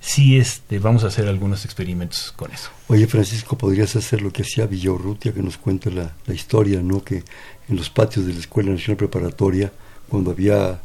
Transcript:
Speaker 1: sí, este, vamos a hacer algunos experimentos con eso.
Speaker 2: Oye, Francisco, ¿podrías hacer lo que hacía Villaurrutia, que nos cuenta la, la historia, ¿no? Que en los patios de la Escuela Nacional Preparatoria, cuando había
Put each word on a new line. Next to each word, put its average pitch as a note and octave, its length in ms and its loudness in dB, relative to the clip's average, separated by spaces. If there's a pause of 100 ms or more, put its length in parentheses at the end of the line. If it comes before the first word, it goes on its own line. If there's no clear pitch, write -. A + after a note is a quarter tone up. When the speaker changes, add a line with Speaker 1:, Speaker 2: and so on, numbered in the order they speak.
Speaker 1:
sí, C3+ 380 6
este, - 400 0
vamos A2 260 4
a G#2 40 0
hacer G#2 200 0
algunos G2 380 -2
experimentos F2+ 680 -6
con - 160 -12
eso. - 200 -14 (180)
Speaker 2:
Oye, A2+ 180 6
Francisco, A2 520 0
¿podrías G2+ 360 2
hacer G#2 280 -2
lo G2 100 -4
que - 80 -8
hacía G#2+ 260 -2
Villaurrutia, F#2+ 680 -2
que G2 80 -4
nos F#2 160 -6
cuenta F#2+ 320 -2
la, F2 220 -6 (140)
la F#2 80 -4
historia, G2+ 460 2
¿no? F#2+ 240 -2
Que F#2 180 -6 (460)
en A#2+ 80 0
los - 140 -4
patios A2 360 2
de F2+ 60 -4
la F2 80 -6
Escuela G2 300 -2
Nacional F#2+ 260 -2
Preparatoria, F#2+ 760 0 (380)
cuando F#2 220 0
había F#2+ 540 2